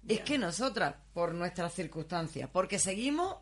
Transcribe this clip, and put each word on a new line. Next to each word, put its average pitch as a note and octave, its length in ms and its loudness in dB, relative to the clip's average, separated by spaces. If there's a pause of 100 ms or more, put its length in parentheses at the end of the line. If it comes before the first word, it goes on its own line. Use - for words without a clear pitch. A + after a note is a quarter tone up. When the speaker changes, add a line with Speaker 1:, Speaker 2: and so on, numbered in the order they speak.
Speaker 1:
Es A3 120 2
Speaker 2:
Ya. - 40 -8
Speaker 1:
que C#4+ 140 0
nosotras, F#3+ 580 0 (180)
por E3+ 200 0
nuestras E3+ 400 -2
circunstancias, D#3+ 760 -4
porque F#3 280 2
seguimos C#4+ 640 2